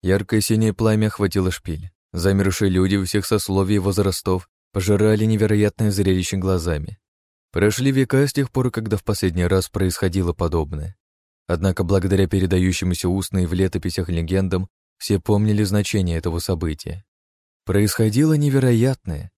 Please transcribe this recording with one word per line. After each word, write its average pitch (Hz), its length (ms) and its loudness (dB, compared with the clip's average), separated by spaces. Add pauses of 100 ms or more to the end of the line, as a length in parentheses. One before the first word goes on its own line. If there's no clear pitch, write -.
Яркое 101 380 0
синее 110 340 0
пламя 110 340 2
охватило 95 440 0
шпиль. 85 400 -10 (220)
Замершие 95 560 2
люди 95 340 2
всех 98 220 -2
сословий 98 500 0
и 101 40 2
возрастов 95 680 -2 (220)
пожирали 104 540 2
невероятное 104 680 2
зрелище 95 460 0
глазами. 87 640 -2 (520)
Прошли 107 400 0
века 135 340 2
с 135 60 -4
тех 139 180 -2
пор, 127 220 -2
когда 110 240 -2
в - 80 -4
последний 90 420 0
раз 92 220 2
происходило 92 640 -2
подобное. 80 640 -4 (520)
Однако 90 360 0
благодаря 95 440 2
передающимся 92 840 0
устно 95 300 -2
и 90 60 0
в 85 80 -4
летописях 92 540 -2
легендам 90 640 -2 (280)
все 101 220 -2
помнили 107 440 0
значение 95 540 0
этого 82 220 -4
события. 80 640 -6 (640)
Происходило 110 680 2
невероятное. 127 1040 0